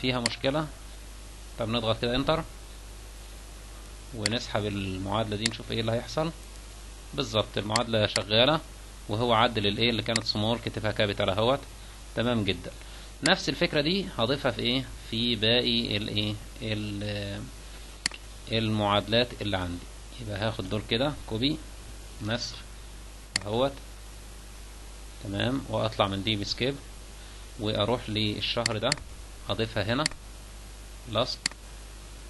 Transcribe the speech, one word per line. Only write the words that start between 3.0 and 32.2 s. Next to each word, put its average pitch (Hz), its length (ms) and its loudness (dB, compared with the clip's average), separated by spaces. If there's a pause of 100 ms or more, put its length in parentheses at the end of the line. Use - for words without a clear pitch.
ونسحب 110 500 2
المعادلة 101 680 0
دي 101 140 -2
نشوف 113 220 -6
ايه 113 100 0
اللي 113 100 2
هيحصل. 151 400 0 (840)
بالظبط 113 440 0
المعادلة 110 500 4
شغالة، 113 520 4 (500)
وهو 117 240 4
عدل 110 340 6
الايه 113 220 4
اللي 110 120 2
كانت 113 220 2
small 110 360 2
كتبها 107 320 0
كابيتال 101 380 4
اهوت. 113 300 4 (560)
تمام 117 280 4
جدًا. 90 280 0 (520)
نفس 175 260 4
الفكرة 165 320 4
دي 180 240 2 (120)
هضيفها 123 340 4
في 110 100 -2
ايه؟ 123 240 2 (260)
في 117 240 2
باقي 117 640 4
الايه؟ 104 380 0 (260)
ال-، 104 800 -2 (1120)
المعادلات 107 880 6
اللي 98 160 2
عندي. 87 260 -2 (380)
يبقى 104 180 -4
هاخد 107 300 0
دول 104 200 0
كده 135 240 2 (160)
كوبي، 131 280 2 (640)
نسخ 113 340 -2 (880)
اهوت، 120 260 4 (1500)
تمام، 110 460 0
واطلع 110 380 4
من 98 160 0
دي 110 120 4
بسكيب، 120 400 0 (840)
واروح 110 500 2
للشهر 107 680 2
ده، 113 120 2 (600)
هضيفها 107 340 0
هنا، 120 200 2 (1080)
لصق، 113 280 2 (920)